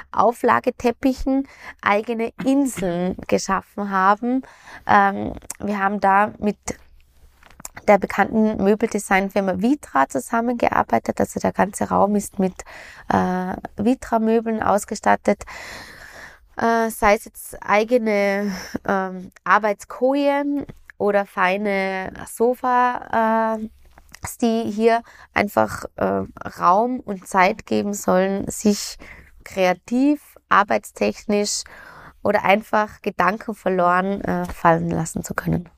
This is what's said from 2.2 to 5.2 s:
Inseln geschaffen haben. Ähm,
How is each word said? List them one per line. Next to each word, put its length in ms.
Inseln 720
geschaffen 600
haben. 540
Ähm, 500